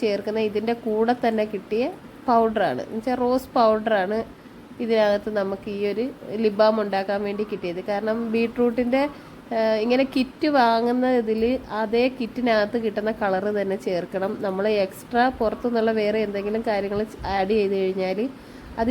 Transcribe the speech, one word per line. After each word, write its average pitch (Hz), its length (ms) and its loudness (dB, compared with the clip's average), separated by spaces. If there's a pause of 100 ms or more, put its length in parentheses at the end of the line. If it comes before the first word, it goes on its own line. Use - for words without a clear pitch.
ചേർക്കുന്ന 214 460 0
ഇതിൻ്റെ 214 240 -2 (120)
കൂടെ 226 280 2 (120)
തന്നെ 220 280 2
കിട്ടിയ 214 300 -2 (440)
പൗഡറാണ്, 220 580 2
എന്ന് 220 140 -8
വെച്ചാൽ 247 240 -2
റോസ് 254 340 0
പൗഡറാണ് 214 640 2 (640)
ഇതിനകത്ത് 214 540 2
നമുക്ക് 196 300 -4 (100)
ഈ - 20 -6 (100)
ഒരു 214 140 -2 (400)
ലിപ് 208 160 2
ബാം 220 220 4
ഉണ്ടാക്കാൻ 196 440 -2
വേണ്ടി 208 240 -4
കിട്ടിയത്. 180 380 -6
കാരണം 220 280 -2 (180)
ബീട്രൂട്ടിൻ്റെ, 240 680 2 (540)
ഏഹ്, 220 280 2
ഇങ്ങനെ 254 200 4 (100)
കിറ്റ് 277 440 0
വാങ്ങുന്ന 240 520 4 (100)
ഇതിൽ 220 220 0 (380)
അതേ 233 240 2 (160)
കിറ്റിനകത്ത് 226 640 2
കിട്ടുന്ന 214 280 -2 (100)
കളറ് 196 360 0
തന്നെ 196 200 0 (100)
ചേർക്കണം. 185 420 -2 (160)
നമ്മൾ 190 180 -2 (200)
എക്സ്ട്രാ 240 400 0 (160)
പുറത്തുനിന്നുള്ള 226 600 0
വേറെ 214 280 2
എന്തെങ്കിലും 208 420 -2
കാര്യങ്ങൾ 202 300 -2 (340)
ആഡ് 196 240 0
ചെയ്ത് 196 240 2
കഴിഞ്ഞാൽ 190 380 -2 (600)
അത് 233 100 2